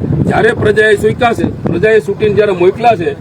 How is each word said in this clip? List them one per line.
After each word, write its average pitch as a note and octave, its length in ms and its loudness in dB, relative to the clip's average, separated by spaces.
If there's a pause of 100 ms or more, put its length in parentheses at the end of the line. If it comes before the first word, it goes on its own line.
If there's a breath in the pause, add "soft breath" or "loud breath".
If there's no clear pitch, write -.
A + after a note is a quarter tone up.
(240)
જ્યારે A3 280 2
પ્રજાએ G#3+ 440 2
સ્વીકારશે, G#3+ 500 0 (180)
પ્રજાએ G#3+ 360 2
ચૂંટીને G#3 360 -2
જ્યારે G#3 160 2
મોકલા G3 440 2
છે, D#3+ 260 -4